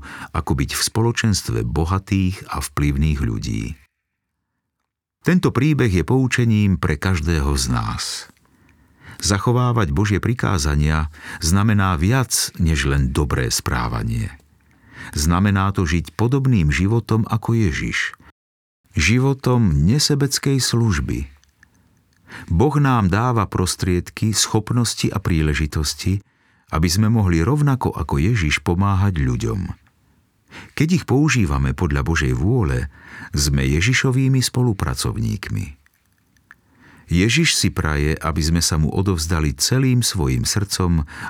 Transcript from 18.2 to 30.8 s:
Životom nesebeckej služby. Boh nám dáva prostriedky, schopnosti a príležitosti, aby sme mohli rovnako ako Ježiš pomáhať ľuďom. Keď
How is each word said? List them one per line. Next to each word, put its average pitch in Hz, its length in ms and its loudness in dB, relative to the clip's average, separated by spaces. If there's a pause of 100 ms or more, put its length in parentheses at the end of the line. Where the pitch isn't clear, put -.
Životom 120 960 2
nesebeckej 139 720 0
služby. 73 640 0 (1200)
Boh 123 300 2
nám 127 280 2
dáva 110 400 0
prostriedky, 92 880 -2
schopnosti - 760 0
a - 100 -4
príležitosti, 78 960 0 (540)
aby 80 160 2
sme 104 180 4
mohli 92 380 4
rovnako 143 480 0
ako 76 240 -4
Ježiš 87 480 0
pomáhať 95 560 2
ľuďom. 69 600 -4 (880)
Keď 147 140 2 (140)